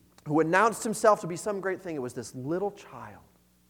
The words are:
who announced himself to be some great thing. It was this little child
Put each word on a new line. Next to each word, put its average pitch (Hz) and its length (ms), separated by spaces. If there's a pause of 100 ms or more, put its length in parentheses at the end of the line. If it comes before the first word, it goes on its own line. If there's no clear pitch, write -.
(260)
who 151 140
announced 185 440
himself 214 380
to 175 60
be 175 80
some 202 240
great 185 220
thing. 175 140
It 135 60
was 123 120
this 127 220
little 170 360
child 117 520 (460)